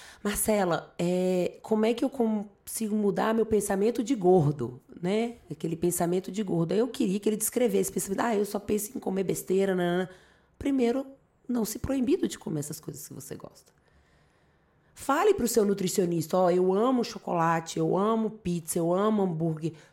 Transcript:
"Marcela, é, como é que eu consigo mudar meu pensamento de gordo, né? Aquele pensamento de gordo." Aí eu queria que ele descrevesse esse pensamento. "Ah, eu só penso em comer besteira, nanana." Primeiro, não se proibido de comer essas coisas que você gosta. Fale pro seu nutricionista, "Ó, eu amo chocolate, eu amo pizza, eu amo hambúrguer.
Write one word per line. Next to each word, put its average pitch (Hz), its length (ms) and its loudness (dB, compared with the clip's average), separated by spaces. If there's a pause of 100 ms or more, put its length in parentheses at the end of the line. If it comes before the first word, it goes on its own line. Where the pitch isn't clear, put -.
(240)
"Marcela, 202 760 0
é, 180 640 0
como 220 220 2
é 233 80 2
que 233 120 0
eu 262 40 0
consigo 214 840 -4
mudar 202 380 2
meu 226 120 2
pensamento 214 580 2
de 240 120 0
gordo, 147 640 4 (220)
né? 220 340 -2 (160)
Aquele 165 240 -4
pensamento 175 560 0
de 190 120 -2
gordo." 170 300 0
Aí 196 60 2
eu 240 80 2
queria 208 320 -2
que 208 80 -4
ele 214 100 2
descrevesse 196 540 0
esse - 0 - (180)
pensamento. 190 120 -2
"Ah, 233 140 0
eu 202 100 2
só 202 140 -4
penso 208 360 -2
em 226 40 -6
comer 196 240 -2
besteira, 190 520 0
nanana." 180 340 0 (500)
Primeiro, 269 460 0 (420)
não 240 180 0
se - 140 -6
proibido 269 480 0
de - 120 -10
comer 156 220 -6
essas 151 180 -10
coisas - 280 -14
que - 60 -18
você - 220 -14
gosta. - 380 -20 (1200)
Fale 359 360 2
pro 240 140 0
seu 220 180 4
nutricionista, 185 720 0
"Ó, 185 120 6
eu 180 240 4
amo 240 300 2
chocolate, 165 760 -2
eu 160 200 0
amo 220 320 0
pizza, 175 500 -4
eu 170 140 2
amo 208 300 2
hambúrguer. 160 500 -2 (200)